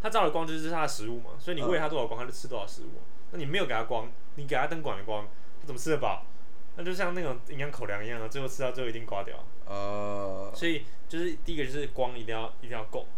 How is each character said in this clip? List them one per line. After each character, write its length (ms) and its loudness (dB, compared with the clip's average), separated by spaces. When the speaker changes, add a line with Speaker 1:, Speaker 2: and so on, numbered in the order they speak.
Speaker 1:
它 80 -2
照 160 4
的 60 4
光 160 0
就 100 0
是 140 0
它 120 0
的 60 0
食 200 0
物 120 0
嘛， 180 -2
所 140 0
以 20 0
你 80 -2
喂 160 2
它 120 0
多 80 0
少 80 0
光， 120 0
Speaker 2:
嗯。 20 0
Speaker 1:
它 40 0
就 80 -2
吃 160 0
多 100 0
少 80 0
食 180 0
物 20 0
嘛。 180 0
那 60 0
你 60 0
没 140 0
有 80 0
给 80 0
它 80 0
光， 280 0
你 100 0
给 100 0
它 100 2
灯 140 0
管 160 0
的 80 0
光， 240 0
它 60 0
怎 80 0
么 40 0
吃 120 0
得 80 2
饱？ 260 0
那 60 -2
就 120 0
像 200 0
那 80 0
种 160 0
营 80 0
养 120 0
口 140 0
粮 180 -2
一 60 -2
样 100 -2
啊， 100 -2
最 120 -2
后 80 0
吃 140 0
到 100 0
最 100 0
后 60 0
一 60 0
定 100 -2
挂 200 0
掉。 200 0
Speaker 2:
哦。 880 0
Speaker 1:
所 120 0
以 200 0
就 120 0
是 260 0
第 100 2
一 40 2
个 80 2
就 40 0
是 180 2
光 300 0
一 60 0
定 100 0
要， 140 0
一 60 0
定 20 0
要 140 0
够 220 0